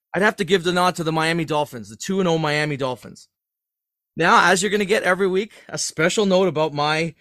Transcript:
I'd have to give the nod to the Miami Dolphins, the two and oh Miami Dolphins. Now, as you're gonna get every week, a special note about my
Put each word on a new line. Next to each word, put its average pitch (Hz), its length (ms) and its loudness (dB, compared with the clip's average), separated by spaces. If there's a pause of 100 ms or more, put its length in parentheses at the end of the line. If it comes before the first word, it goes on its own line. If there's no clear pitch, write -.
(140)
I'd 175 80 0
have 220 140 2
to 196 80 -2
give 170 200 0
the 175 80 0
nod 180 240 2
to 170 80 -4
the 160 80 -2
Miami 160 320 0
Dolphins, 139 460 -4
the 110 60 -16
two 190 220 -4
and 180 100 2
oh 165 100 2
Miami 151 380 -2
Dolphins. 127 520 -8 (880)
Now, 175 340 4
as 185 120 2
you're 202 80 -2
gonna 202 160 -2
get 202 180 0
every 185 240 2
week, 190 240 -2 (160)
a 151 100 -10
special 180 480 0
note 185 220 4
about 151 240 -2
my 151 480 -2